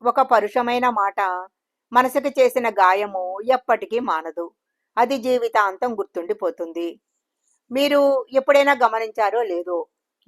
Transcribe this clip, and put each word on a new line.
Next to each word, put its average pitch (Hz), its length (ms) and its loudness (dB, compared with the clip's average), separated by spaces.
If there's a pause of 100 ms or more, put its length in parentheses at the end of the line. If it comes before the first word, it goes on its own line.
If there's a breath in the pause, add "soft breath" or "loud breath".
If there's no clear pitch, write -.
ఒక 240 180 0
పరుషమైన 247 680 2
మాట 208 320 -2 (720)
మనసుకు 262 480 0
చేసిన 247 300 2
గాయము 190 680 0 (140)
ఎప్పటికీ 220 460 -2
మానదు. 165 520 -6 (480)
అది 247 200 0
జీవితాంతం 233 800 -2
గుర్తుండిపోతుంది. 170 1000 -6 (720)
మీరు 277 600 2
ఎప్పుడైనా 277 400 4
గమనించారో 226 720 0
లేదో, 175 440 -4 (420)